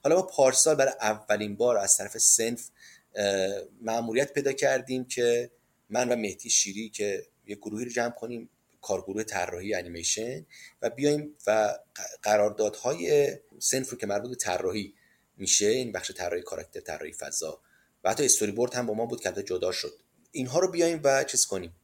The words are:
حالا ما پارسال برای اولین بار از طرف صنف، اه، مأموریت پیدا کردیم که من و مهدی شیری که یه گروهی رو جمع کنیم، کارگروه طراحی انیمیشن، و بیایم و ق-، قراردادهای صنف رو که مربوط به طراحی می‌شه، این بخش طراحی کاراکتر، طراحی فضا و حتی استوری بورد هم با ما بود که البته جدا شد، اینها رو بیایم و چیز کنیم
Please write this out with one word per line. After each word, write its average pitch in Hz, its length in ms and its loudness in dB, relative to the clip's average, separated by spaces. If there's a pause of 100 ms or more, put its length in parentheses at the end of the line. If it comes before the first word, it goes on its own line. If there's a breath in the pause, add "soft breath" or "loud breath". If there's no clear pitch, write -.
حالا 156 140 4
ما 185 60 4
پارسال 147 520 4
برای 135 260 2
اولین 107 560 -2
بار 117 220 4
از 98 180 4
طرف 101 220 -6
صنف، 117 500 2 (460 loud breath)
اه، 98 340 2 (320)
مأموریت 117 520 0
پیدا 139 200 0
کردیم 127 520 0
که 120 460 0 (400)
من 120 220 2
و 120 40 2
مهدی 107 340 -6
شیری 104 380 0
که 101 380 -4 (200)
یه 104 100 -8
گروهی 107 280 -6
رو 123 60 -8
جمع 120 200 0
کنیم، 117 380 -12 (340)
کارگروه 98 400 -4
طراحی 95 520 -4
انیمیشن، 95 720 -4 (360 loud breath)
و 117 80 0
بیایم 147 460 0 (100)
و 107 320 2 (180)
ق-، - 260 -14
قراردادهای 107 1120 2 (220)
صنف 131 320 -2
رو 123 80 -10
که 107 80 -6
مربوط 101 240 -2
به 92 60 -8
طراحی 92 580 -2 (420 soft breath)
می‌شه، 101 300 2
این 117 260 2
بخش 92 180 -6
طراحی 90 320 -4
کاراکتر، 85 380 -10
طراحی 76 320 -10
فضا 76 480 -8 (440 soft breath)
و 92 60 2
حتی 95 140 0
استوری 107 280 4
بورد 120 220 0
هم 120 120 -2
با 107 80 -2
ما 113 120 -2
بود 117 140 -8
که - 80 -2
البته 95 140 -6
جدا 90 300 -2
شد، - 200 -6 (400)
اینها 131 260 -2
رو 180 120 2
بیایم 170 340 0
و 135 200 6
چیز - 220 2
کنیم 90 260 -6 (100)